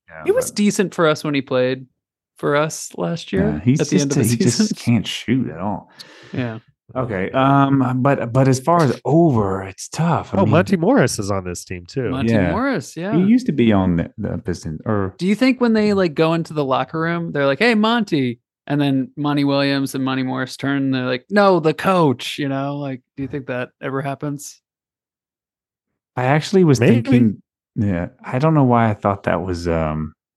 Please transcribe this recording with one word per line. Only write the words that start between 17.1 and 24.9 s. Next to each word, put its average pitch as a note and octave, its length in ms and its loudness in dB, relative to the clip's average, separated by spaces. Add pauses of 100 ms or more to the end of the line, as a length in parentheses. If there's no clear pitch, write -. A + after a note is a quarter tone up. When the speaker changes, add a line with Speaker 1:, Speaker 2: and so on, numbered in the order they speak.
Speaker 2:
they're C#3+ 140 0
like, C#3 140 0
"Hey, A#3 160 4
Monty," G#3 680 0 (260)
and D3 140 0
then C3+ 340 0
Monty C#3+ 300 -2
Williams C#3 500 0
and C3+ 80 -4
Monty C3 200 -2
Morris B2+ 340 -6
turn, C#3 260 -2
and C3+ 100 0
they're B2+ 120 -2
like, B2+ 240 -4
"No, G3 320 4
the D#3 120 2
coach," E3 640 0
you C#3+ 120 -4
know? C#3 280 -4
Like, C3+ 240 -8 (140)
do C#3 80 -8
you C3 60 -8
think C3+ 180 -8
that B2+ 220 -6 (120)
ever C3+ 200 -6
happens? C#3+ 600 -8 (1500)